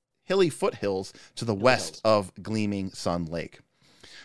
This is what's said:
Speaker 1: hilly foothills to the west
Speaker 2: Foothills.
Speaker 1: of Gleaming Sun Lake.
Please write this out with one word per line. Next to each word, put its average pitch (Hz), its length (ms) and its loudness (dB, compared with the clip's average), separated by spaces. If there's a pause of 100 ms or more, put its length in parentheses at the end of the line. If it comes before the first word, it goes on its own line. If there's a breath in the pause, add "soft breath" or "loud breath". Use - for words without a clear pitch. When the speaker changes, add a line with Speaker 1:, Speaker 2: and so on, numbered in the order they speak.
(240)
Speaker 1:
hilly 185 240 2
foothills 101 640 -4 (220 soft breath)
to - 100 -8
the 113 100 0
west 120 480 2
Speaker 2:
Foothills. 104 280 4
Speaker 1:
of - 120 -18
Gleaming 101 500 -2
Sun 87 340 -2
Lake. 80 340 -8 (640 soft breath)